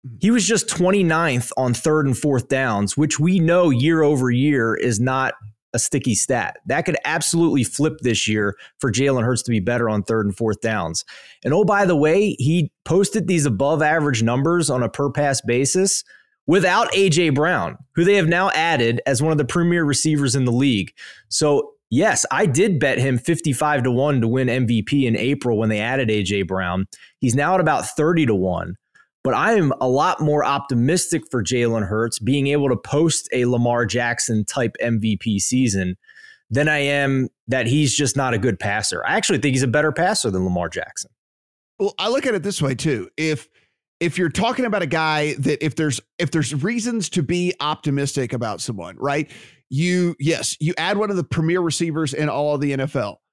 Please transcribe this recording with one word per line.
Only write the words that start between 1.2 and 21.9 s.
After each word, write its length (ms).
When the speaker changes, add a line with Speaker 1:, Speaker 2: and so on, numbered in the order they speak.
Speaker 2:
on 160
third 320
and 140
fourth 300
downs, 500
which 200
we 220
know 300
year 320
over 280
year 440
is 260
not 320
a 60
sticky 360
stat. 520
That 180
could 200
absolutely 600
flip 380
this 260
year 280
for 140
Jalen 320
Hurts 180
to 80
be 80
better 320
on 140
third 200
and 120
fourth 240
downs. 440
And 80
oh, 120
by 200
the 120
way, 420
he 320
posted 420
these 180
above 380
average 400
numbers 480
on 140
a 40
per 220
pass 300
basis 640
without 480
A 140
J 220
Brown, 460
who 80
they 100
have 140
now 220
added 540
as 160
one 120
of 60
the 60
premier 400
receivers 520
in 80
the 80
league. 400
So 440